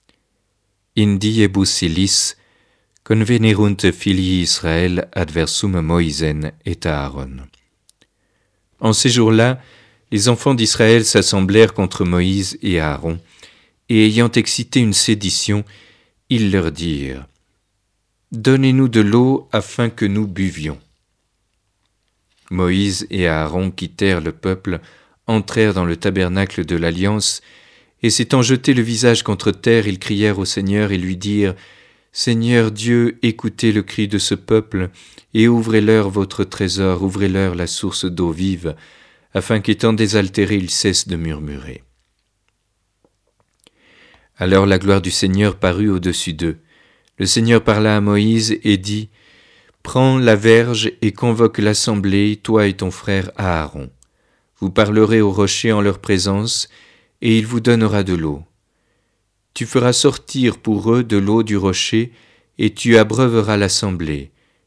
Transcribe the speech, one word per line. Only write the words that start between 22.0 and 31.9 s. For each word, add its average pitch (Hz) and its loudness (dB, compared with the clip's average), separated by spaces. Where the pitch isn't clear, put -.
Moïse 92 -2
et 90 -2
Aaron 80 -2
quittèrent 92 -2
le 80 -6
peuple, 92 -6
entrèrent 110 0
dans 90 0
le 85 -2
tabernacle 92 -2
de 85 -2
l'Alliance, 90 -2
et 117 2
s'étant 127 2
jetés 131 2
le 123 2
visage 117 -2
contre 104 -2
terre, 113 0
ils 95 -4
crièrent 104 -2
au 98 -4
Seigneur 98 -2
et 95 -2
lui 92 -6
dirent, « 101 -2